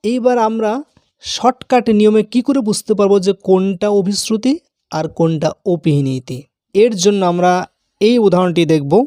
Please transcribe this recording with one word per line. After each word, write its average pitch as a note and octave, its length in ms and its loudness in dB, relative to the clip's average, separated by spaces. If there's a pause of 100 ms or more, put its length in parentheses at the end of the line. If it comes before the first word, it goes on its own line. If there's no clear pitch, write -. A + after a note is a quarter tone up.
এইবার B3 360 0
আমরা A3 320 -2 (520)
শর্টকাট - 640 -2
নিয়মে G#3+ 340 4
কি G#3+ 180 -2
করে C#4 200 -2
বুঝতে G#3+ 340 -4
পারবো G3+ 240 2
যে F#3+ 140 -2 (100)
কোনটা F#3+ 460 0
অভিশ্রুতি G#3 640 -2 (380)
আর D#3 160 -4
কোনটা E3 420 -2 (160)
অপিহিনীতি? C#3+ 720 -2 (360)
এর A3 200 4
জন্য G3 300 0
আমরা F3 260 2 (500)
এই A3 180 4
উদাহরণটি F3+ 460 2
দেখব। D3 280 0 (140)